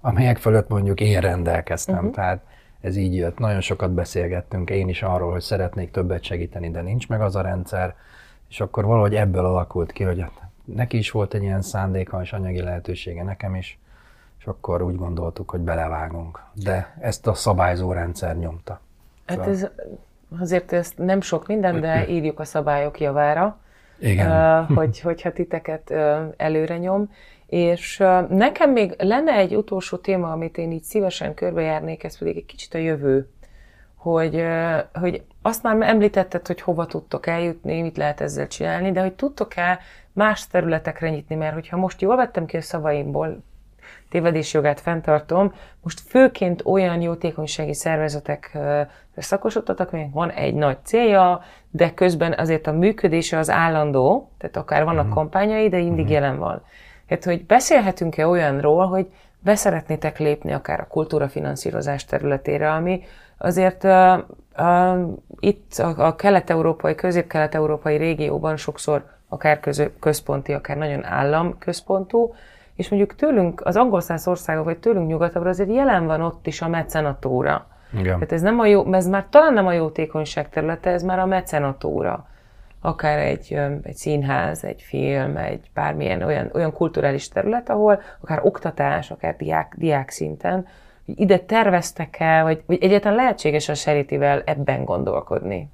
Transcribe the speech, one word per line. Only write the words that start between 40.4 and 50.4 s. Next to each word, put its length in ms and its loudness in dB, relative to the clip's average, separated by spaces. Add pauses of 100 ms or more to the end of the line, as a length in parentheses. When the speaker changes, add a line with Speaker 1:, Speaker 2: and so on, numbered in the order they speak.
Speaker 2:
területekre 600 -2
nyitni, 260 -6
mert 180 -4
hogyha 240 -8
most 240 -2
jól 140 4
vettem 300 0
ki 120 -8
a 40 -4
szavaimból, 840 -4 (640)
tévedés 440 0
jogát 260 2
fenntartom, 760 0 (280)
most 180 -10
főként 640 4
olyan 360 2
jótékonysági 720 -4
szervezetek, 800 -4
ö, 280 0 (360)
szakosodtatok, 760 -4
aminek 180 -8
van 180 -2
egy 240 -2